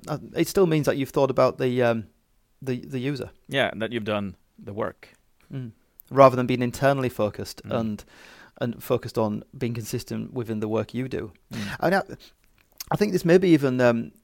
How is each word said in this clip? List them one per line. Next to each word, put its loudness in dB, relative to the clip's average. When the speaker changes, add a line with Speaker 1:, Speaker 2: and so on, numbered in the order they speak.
Speaker 1:
uh, -6
it 0
still 4
means 2
that 2
you've -2
thought 2
about 2
the, 0
um, 0
the, -4
the -8
user. -6
Speaker 2:
Yeah, 0
that -4
you've -4
done -4
the -14
work. -8
Speaker 1:
Mm. -10
Rather 8
than 0
being 0
internally 0
focused -6
Speaker 2:
Mm. -4
Speaker 1:
and, -6
and -4
focused -4
on -2
being -4
consistent -8
within -6
the -2
work -2
you -4
do. -8
Speaker 2:
Mm. -10
Speaker 1:
And 2
I, 2
I 0
think 0
this 0
may 8
be 4
even, 4
um, 4